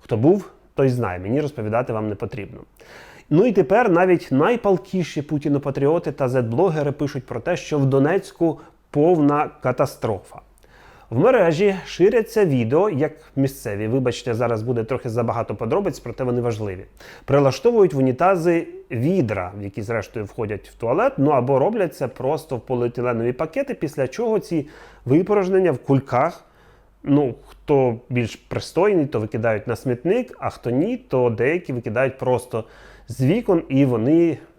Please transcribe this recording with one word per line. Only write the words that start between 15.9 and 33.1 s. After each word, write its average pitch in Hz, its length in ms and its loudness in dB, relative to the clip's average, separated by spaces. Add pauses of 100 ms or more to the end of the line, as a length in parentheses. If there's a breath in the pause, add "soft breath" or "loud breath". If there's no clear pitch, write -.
проте 120 240 -8
вони 123 160 -2
важливі. 107 440 -6 (400 loud breath)
Прилаштовують 147 720 4
в 139 40 0
унітази 165 680 2 (240)
відра, 113 720 -2
в - 20 -10
які 101 200 -10
зрештою 110 440 -6
входять 104 420 -8
в - 60 -20
туалет, 175 420 0
ну 143 140 2
або 139 280 2
роблять 185 380 0
це 131 120 -6
просто 139 480 -6
в 113 40 -8
поліетиленові 120 720 -2
пакети, 220 420 -6
після 151 340 -4
чого 220 300 -2
ці 156 300 -4 (360 loud breath)
випорожнення 185 680 2
в 123 60 -2
кульках, 135 680 0 (580 soft breath)
ну, 139 320 2 (120)
хто 131 500 0 (120)
більш 120 280 -2
пристойний, 160 680 0
то 123 140 -2
викидають 110 460 -2
на 117 100 -2
смітник, 170 640 -2
а 120 100 -4
хто - 200 -8
ні, 175 260 0
то 127 340 0
деякі 139 420 -2
викидають 123 460 -2
просто 120 460 -2 (440 loud breath)
з 123 160 -4